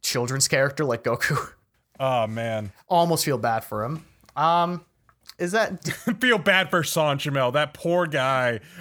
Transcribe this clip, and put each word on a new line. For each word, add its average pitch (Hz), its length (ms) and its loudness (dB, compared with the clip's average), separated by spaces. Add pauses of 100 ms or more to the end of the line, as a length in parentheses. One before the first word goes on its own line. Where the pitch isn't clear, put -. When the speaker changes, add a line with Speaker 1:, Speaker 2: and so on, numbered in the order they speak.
Speaker 1:
children's 131 460 -2
character 139 340 2
like 123 220 -2
Goku. - 480 -2 (240)
<laughs> - 220 -20
Speaker 2:
Oh, 127 260 2
man. 110 460 -4 (180)
Speaker 1:
Almost 170 340 4
feel 139 140 0
bad 113 260 0
for 107 220 -6
him. 156 180 -8 (320)
Um, 170 480 0 (540)
is 175 140 -4
that 208 360 -2
Speaker 2:
<laughs> - 320 -4
Feel 240 200 2
bad 185 320 2
for 175 100 2
Sean 147 380 0
Schimmel, 135 320 0
that 147 240 0
poor 170 320 0
guy 131 540 0 (200)